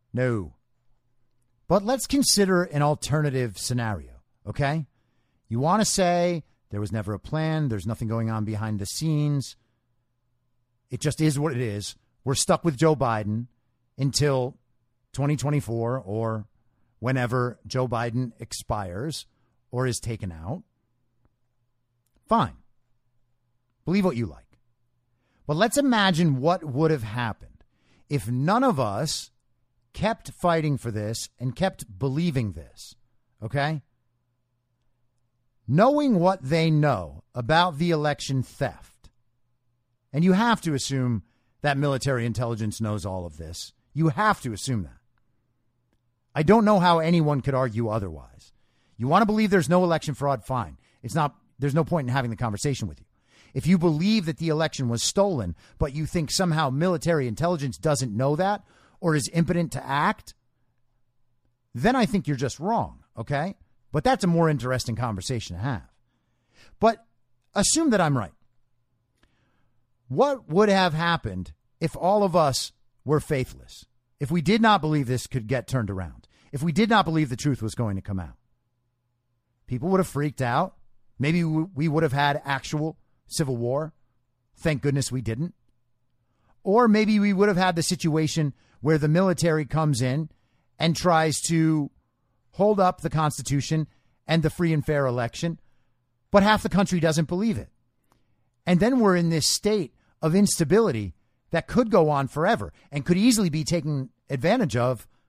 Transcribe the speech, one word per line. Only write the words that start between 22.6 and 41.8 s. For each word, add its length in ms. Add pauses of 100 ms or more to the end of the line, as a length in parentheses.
Believe 180
what 140
you 80
like. 340 (880)
But 80
let's 220
imagine 640
what 240
would 260
have 120
happened 600 (460)
if 200
none 360
of 160
us 500 (640)
kept 380
fighting 460
for 140
this 380 (100)
and 160
kept 420
believing 540
this, 440 (460)
okay? 400 (1800)
Knowing 540
what 240
they 260
know 540 (100)
about 440
the 140
election 520
theft, 640 (1040)
and 140
you 80
have 280
to 120
assume 500 (380)
that 160
military 480